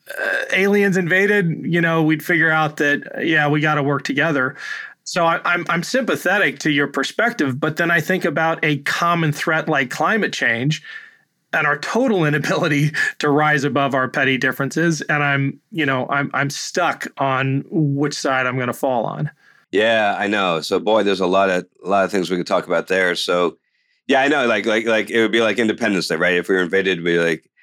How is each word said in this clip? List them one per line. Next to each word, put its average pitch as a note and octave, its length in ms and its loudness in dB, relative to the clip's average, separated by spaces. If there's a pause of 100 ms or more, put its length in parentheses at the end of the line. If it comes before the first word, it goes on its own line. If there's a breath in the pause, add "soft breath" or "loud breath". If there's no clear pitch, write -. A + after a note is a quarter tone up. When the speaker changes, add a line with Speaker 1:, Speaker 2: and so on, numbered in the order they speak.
(200)
Speaker 1:
uh, G2 160 -2 (160)
aliens G3+ 460 2
invaded, F#3 640 2
you E3+ 160 0
know, E3 220 2
we'd D#3 200 2
figure E3 280 2
out D#3 280 0
that, - 460 -2
yeah, D#3 240 2
we D3 120 2
gotta D3+ 220 0
work C#3 220 -2
together. C#3 520 0 (480 loud breath)
So F3 200 -2
I, E3 200 2
I'm, F3 240 0
I'm E3+ 140 0
sympathetic F#3 800 0
to D#3+ 100 0
your C#3+ 180 2
perspective, C#3+ 680 -2
but D#3 180 -4
then E3+ 140 0
I E3+ 100 2
think F#3 240 -2
about E3 400 0
a D3+ 140 0
common E3 540 0
threat D#3+ 360 -2
like C3+ 220 0
climate F3+ 420 0
change B2+ 500 0 (680 loud breath)
and D#3 160 0
our D3 100 0
total A3 460 0
inability D3 640 0 (140)
<laughs> - 160 -4
to D3+ 100 2
rise D3+ 320 2
above C#3 320 0
our C3 140 0
petty C3 280 0
differences. C#3 640 0
And D3 200 -2
I'm, C#3 380 0 (100)
you D#3 160 -2
know, C3 220 0
I'm, C#3 260 -2
I'm C#3 160 0
stuck - 560 -4 (120)
on C3+ 520 0
which C#3+ 440 0
side C3 320 0
I'm B2+ 120 -2
gonna B2 140 -2
fall B2+ 320 -2
on. - 260 -4 (400 soft breath)
Speaker 2:
Yeah, G#2+ 480 2
I G2+ 80 -2
know. F#2+ 340 0
So F2+ 200 -2
boy, G#2+ 220 2
there's G2 180 0
a F#2 60 0
lot F#2+ 240 4
of, F2+ 140 0 (200)
a F2 40 -10
lot G2 160 2
of F2 60 -2
things F2+ 180 -2
we F#2 80 -2
could F2 100 -2
talk F2 200 0
about E2 220 -2
there. F#2 260 2
So F2 420 0 (500)
yeah, C3 140 2
I C#3 80 2
know. C#3+ 180 2
Like, G#2+ 200 0
like, A2 180 0
like G#2+ 260 0
it A2+ 120 2
would G#2+ 100 2
be A2+ 80 2
like A2 180 2
Independence G#2+ 500 0
Day, E2 80 -2
right? F2 180 2
If F2 140 -2
we F#2+ 80 2
were F#2 40 2
invaded, F2+ 380 0
we'd E2+ 140 -2
be E2+ 60 2
like, E2 300 -2 (140 soft breath)